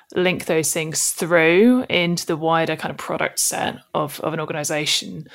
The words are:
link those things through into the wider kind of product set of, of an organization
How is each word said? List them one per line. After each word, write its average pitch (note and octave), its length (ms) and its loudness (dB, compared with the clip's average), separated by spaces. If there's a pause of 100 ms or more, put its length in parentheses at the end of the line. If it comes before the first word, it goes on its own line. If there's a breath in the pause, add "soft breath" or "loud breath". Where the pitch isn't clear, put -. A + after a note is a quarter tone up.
(140 loud breath)
link F3+ 320 0
those D#3+ 280 0
things D#3+ 380 -2
through F3 760 4
into F3 380 0
the E3+ 100 0
wider D#3+ 400 0
kind D#3 160 -6
of D3+ 60 -12
product D#3 420 -4
set - 380 -2 (160)
of, D3+ 280 -4
of D#3 120 -4
an D#3+ 80 -4
organization D#3 920 -4